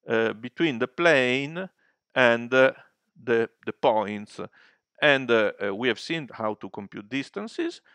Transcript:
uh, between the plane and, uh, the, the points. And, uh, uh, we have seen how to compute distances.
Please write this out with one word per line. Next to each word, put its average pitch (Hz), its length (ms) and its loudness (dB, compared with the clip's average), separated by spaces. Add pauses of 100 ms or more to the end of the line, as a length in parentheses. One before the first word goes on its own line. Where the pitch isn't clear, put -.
uh, 113 240 0
between 123 460 -4
the 123 100 -2
plane 151 800 0 (460)
and, 120 400 2
uh, 131 180 6 (500)
the, 117 260 0 (160)
the 110 80 -6
points. 104 680 -2 (600)
And, 135 300 2
uh, 110 220 4 (100)
uh, 101 120 -4
we 120 140 -2
have 113 100 0
seen 160 340 -8
how 107 220 -6
to 98 160 -14
compute 104 380 -14
distances. 202 720 -8 (140)